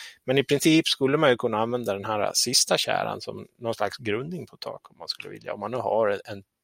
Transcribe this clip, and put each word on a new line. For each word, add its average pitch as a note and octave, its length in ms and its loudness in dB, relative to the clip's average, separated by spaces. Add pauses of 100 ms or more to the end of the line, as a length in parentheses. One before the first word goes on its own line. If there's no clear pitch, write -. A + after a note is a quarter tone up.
(240)
Men C3 140 2
i C#3 60 4
princip D#3 440 4
skulle C3+ 280 2
man D3+ 140 6
ju B2 60 4
kunna A2 220 0
använda A#2 340 -2
den G2+ 120 -6
här G#2 300 0
sista - 440 2
käran G#2+ 420 -2
som G#2 260 -12 (120)
någon A#2 160 -4
slags G2+ 240 -4
grundning B2+ 480 -4
på - 100 -20
tak - 340 -12
om - 80 -20
man E2+ 100 -12
skulle - 200 -10
vilja. G#2 260 -10
Om G#2 60 -10
man G#2 100 -6
nu B2+ 60 -4
har G#2+ 320 2
en, G2+ 160 0
en G2+ 180 -12 (220)